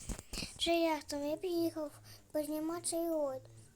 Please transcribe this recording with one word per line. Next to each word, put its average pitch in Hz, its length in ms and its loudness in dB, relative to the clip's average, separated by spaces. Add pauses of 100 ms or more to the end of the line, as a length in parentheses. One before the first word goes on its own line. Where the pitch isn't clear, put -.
(640)
Це 339 160 6
як 320 240 2
там, 285 220 -2
я 311 100 0
приїхав 330 540 0 (420)
познімати 311 520 0
цей 339 240 2
город. 285 340 0 (340)